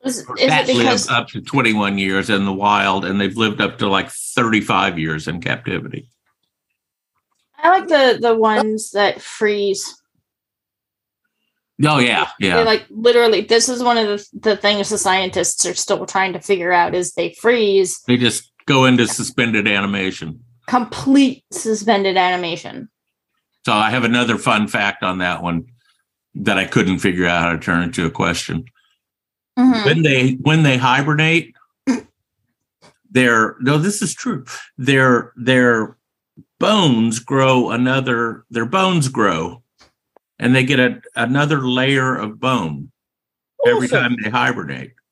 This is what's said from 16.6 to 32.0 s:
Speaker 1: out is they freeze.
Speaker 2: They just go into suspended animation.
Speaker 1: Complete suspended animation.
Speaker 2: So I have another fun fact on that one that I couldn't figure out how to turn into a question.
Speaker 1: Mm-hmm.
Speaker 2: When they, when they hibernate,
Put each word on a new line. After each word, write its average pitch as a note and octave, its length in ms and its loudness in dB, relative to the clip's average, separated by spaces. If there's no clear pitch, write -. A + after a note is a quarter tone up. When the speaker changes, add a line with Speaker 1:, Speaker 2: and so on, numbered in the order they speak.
Speaker 1:
out F3 220 2
is F3+ 180 -4
they E3+ 260 -6
freeze. G3+ 680 2
Speaker 2:
They B2 100 4
just A#2+ 340 -2
go C3+ 200 4
into A#2+ 220 4
suspended A2 600 -2
animation. G2 760 -2
Speaker 1:
Complete C4 840 0
suspended G3+ 680 -2
animation. F3+ 720 -4
Speaker 2:
So A#2+ 80 0
I G#2+ 160 2
have B2 160 0
another A#2 320 0
fun G#2+ 320 0
fact G2+ 340 -2
on F#2 140 -2
that F2 260 -4
one E2+ 220 -4
that G2+ 220 -2
I F#2+ 80 0
couldn't F#2 340 0
figure F2+ 280 0
out E2+ 140 0
how E2+ 100 2
to E2 80 -4
turn E2+ 240 -2
into F2 220 -4
a D#2+ 60 -2
question. F2 520 -4
Speaker 1:
Mm-hmm. B3 260 4
Speaker 2:
When D#3+ 180 2
they, C3+ 280 2
when D#3 220 2
they C3+ 140 4
hibernate, D3+ 760 0